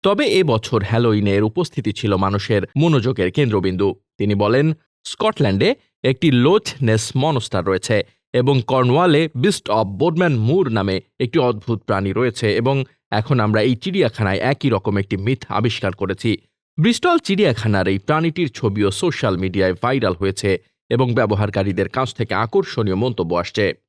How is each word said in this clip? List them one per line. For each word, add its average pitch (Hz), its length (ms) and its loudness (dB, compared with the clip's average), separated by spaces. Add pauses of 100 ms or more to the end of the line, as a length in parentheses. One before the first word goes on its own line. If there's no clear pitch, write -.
তবে 202 240 2
এ 190 180 2
বছর 110 380 0
হ্যালোইনে 107 480 2
এর 98 120 2
উপস্থিতি 110 500 -2
ছিল 101 240 0
মানুষের 98 460 0 (140)
মনোযোগের 131 540 2
কেন্দ্রবিন্দু।" 98 640 0 (240)
তিনি 104 160 0
বলেন, 120 380 2 (340)
"স্কটল্যান্ডে 151 680 0 (280)
একটি 135 280 0
লোচ 139 520 2
নেস 110 340 0
মনস্টার 127 480 -2
রয়েছে 95 400 0 (280)
এবং 127 340 2
কর্নওয়ালে 143 680 2
বিস্ট 160 360 0
অব 107 160 2
বোডম্যান 156 500 0
মুর 135 320 2
নামে 98 320 0 (180)
একটি 123 200 -2
অদ্ভুত 113 440 -2
প্রাণী 98 300 -2
রয়েছে 110 440 0
এবং 131 280 0 (260)
এখন 117 300 0
আমরা 107 220 2
এই 120 140 2
চিড়িয়াখানায় 113 600 -2
একই 135 300 -2
রকম 101 300 0
একটি 98 180 -4
মিথ 110 320 -4
আবিষ্কার 104 440 -2
করেছি।" 98 440 -4 (440)
ব্রিস্টল 277 380 2
চিড়িয়াখানার 113 680 0
এই 98 100 0
প্রাণীটির 160 520 -2
ছবিও 104 400 -2
সোশ্যাল 123 460 -2
মিডিয়ায় 92 460 0
ভাইরাল 120 320 0
হয়েছে 98 440 -2 (320)
এবং 120 240 0
ব্যবহারকারীদের 101 720 0
কাছ 131 260 -4
থেকে 107 200 -4
আকর্ষণীয় 110 600 -2
মন্তব্য 92 400 -2
আসছে। 87 400 -2 (140)